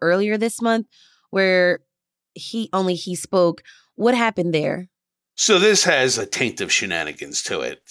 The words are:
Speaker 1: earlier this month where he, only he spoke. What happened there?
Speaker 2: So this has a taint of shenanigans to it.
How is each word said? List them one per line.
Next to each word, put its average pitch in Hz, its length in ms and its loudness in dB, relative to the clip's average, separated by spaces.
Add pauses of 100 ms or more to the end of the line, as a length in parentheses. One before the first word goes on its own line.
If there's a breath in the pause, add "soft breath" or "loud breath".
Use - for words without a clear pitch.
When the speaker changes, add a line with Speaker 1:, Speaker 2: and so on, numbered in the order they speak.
Speaker 1:
earlier 196 340 2
this 220 240 -4
month 226 280 0 (420 soft breath)
where 185 520 2 (520)
he, 220 400 -8
only 185 220 0
he 180 180 -8
spoke. 175 480 0 (320 soft breath)
What 240 220 2
happened 208 400 0
there? 151 320 -2 (480)
Speaker 2:
So 190 240 2
this 208 240 4
has 131 340 2
a 107 80 -4
taint - 360 -4
of 92 100 -4
shenanigans 76 720 -4
to 85 180 -4
it. 62 300 -8